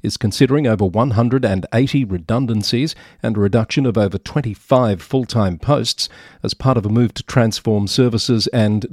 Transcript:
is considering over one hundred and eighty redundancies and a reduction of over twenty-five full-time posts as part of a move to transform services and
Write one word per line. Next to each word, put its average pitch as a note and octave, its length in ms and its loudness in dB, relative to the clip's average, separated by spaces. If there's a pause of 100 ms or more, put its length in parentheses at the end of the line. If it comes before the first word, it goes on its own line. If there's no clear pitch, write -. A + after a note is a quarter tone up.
is A2 140 -4
considering C3 500 2
over G#2+ 160 2
one G#2+ 280 0
hundred A#2+ 340 2
and F#2+ 280 -2
eighty C3+ 300 2
redundancies A2+ 920 -2 (280)
and A2+ 140 -2
a - 20 2
reduction A2+ 460 0
of A2+ 120 0
over G2+ 200 0
twenty-five A2+ 840 0
full-time A2 560 -2
posts - 520 -2 (340)
as G2+ 100 -4
part C3 220 0
of G#2 100 0
a G#2 40 -2
move A#2 240 2
to - 100 -12
transform A2 640 0
services A2+ 600 0
and G#2+ 460 0